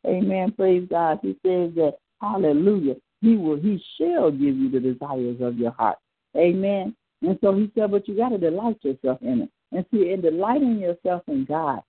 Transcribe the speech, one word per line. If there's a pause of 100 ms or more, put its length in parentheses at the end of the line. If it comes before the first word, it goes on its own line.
amen,
praise
God.
He
says
that, (260)
hallelujah, (240)
he
will,
he (200)
shall
give
you
the
desires
of
your
heart, (360)
amen. (240)
And
so
he
said,
"But
you
gotta
delight
yourself
in
it." (220)
And
see,
in
delighting
yourself
in
God